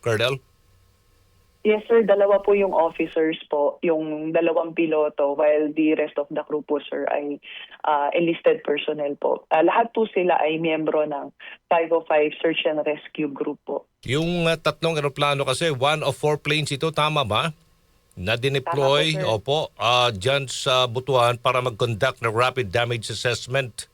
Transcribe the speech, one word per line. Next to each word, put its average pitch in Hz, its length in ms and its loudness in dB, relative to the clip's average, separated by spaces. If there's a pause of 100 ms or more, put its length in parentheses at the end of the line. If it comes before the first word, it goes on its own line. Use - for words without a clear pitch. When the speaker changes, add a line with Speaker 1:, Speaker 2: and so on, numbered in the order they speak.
Speaker 1:
Colonel? 120 400 -2 (1160)
Speaker 2:
Yes, 214 240 0
sir. 233 160 4
Dalawa 202 400 4
po 202 160 4
yung 190 160 0
officers 160 720 0
po, 143 400 -2
yung 156 480 -2
dalawang 165 400 0
piloto, 151 640 0
while 151 320 2
the 156 240 2
rest 151 240 -2
of 147 160 -2
the 151 80 -4
crew 151 240 -6
po, 143 160 -2
sir, 143 320 -6
ay, 147 240 -4 (480)
ah, 143 320 2
enlisted 165 480 2
personnel 147 480 -2
po. - 400 -2
Ah, 160 80 4
lahat 226 320 4
po 220 160 0
sila 180 320 2
ay 156 160 0
miyembro 156 480 0
ng 139 240 -8 (400)
five 165 240 2
oh 165 160 2
five 151 320 2
Search 160 240 0
and 156 160 0
Rescue 151 480 -4
Group 147 320 -8
po. - 240 -8 (240)
Speaker 1:
Yung, 165 400 0
ah, 165 80 0
tatlong 160 400 -2
eroplano 143 480 0
kasi, 139 240 0
one 143 320 2
of 131 160 -2
four 151 240 0
planes 151 320 -2
ito, 160 160 -2
tama 151 320 0
ba? 123 320 -2 (640)
Na 95 160 -2
dineploy, 139 800 0
Speaker 2:
Tama 151 80 -4
po, - 0 -
sir. 110 160 0
Speaker 1:
opo, 139 200 -2 (200)
ah, 120 320 2
dyan 127 400 -2
sa 127 400 0
Butuan 120 480 2
para 127 240 0
mag-conduct 120 640 -2
ng 113 80 0
rapid 120 400 0
damage 117 400 -2
assessment. 123 800 -4